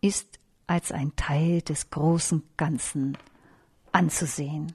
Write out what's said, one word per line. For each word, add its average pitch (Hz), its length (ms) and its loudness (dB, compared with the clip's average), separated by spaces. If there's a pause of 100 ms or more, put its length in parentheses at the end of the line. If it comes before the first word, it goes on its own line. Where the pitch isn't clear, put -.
ist - 380 -2 (280)
als 170 240 0
ein 143 260 -2
Teil 165 440 2
des - 300 -6
großen 160 520 2 (140)
Ganzen 143 600 -2 (720)
anzusehen. 156 840 0